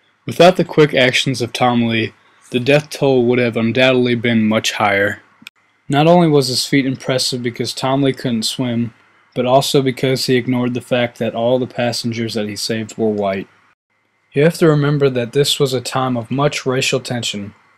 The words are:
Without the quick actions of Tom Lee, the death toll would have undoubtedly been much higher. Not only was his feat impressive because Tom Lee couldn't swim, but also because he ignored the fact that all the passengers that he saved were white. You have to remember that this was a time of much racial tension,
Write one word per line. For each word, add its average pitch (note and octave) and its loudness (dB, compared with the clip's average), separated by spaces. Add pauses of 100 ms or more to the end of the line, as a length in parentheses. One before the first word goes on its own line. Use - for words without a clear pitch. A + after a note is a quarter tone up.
(280)
Without F3 6
the F3 0
quick D3+ 2
actions B2+ 0
of A#2 -6
Tom A#2+ 0
Lee, A2+ -2 (380)
the B2 -2
death C#3 2
toll C3 2
would B2 2
have A#2+ 0
undoubtedly B2 2
been A#2 0
much A2 0
higher. G2+ -2 (640)
Not C#3+ 2
only E3+ 6
was C#3+ 2
his B2 -4
feat C#3 0
impressive C3 -4
because A#2+ -6
Tom C#3 -2
Lee C3+ 2
couldn't A#2 -4
swim, A#2+ -4 (420)
but B2 -2
also C3+ 2
because C3 -2
he C3 2
ignored B2 0
the B2 -6
fact A#2+ -4
that A2+ -4
all A#2+ 0
the B2+ -4
passengers A#2 -4
that G#2+ -4
he G#2 -10
saved A2 -6
were A2+ 0
white. G2+ -2 (840)
You C#3+ 2
have E3 2
to F3 4
remember D3 2
that A#2+ -4
this C#3+ 0
was C3+ 0
a B2 -2
time B2+ -2
of A#2 -6
much C#3 -2
racial C3 -2
tension, A2 -8 (220)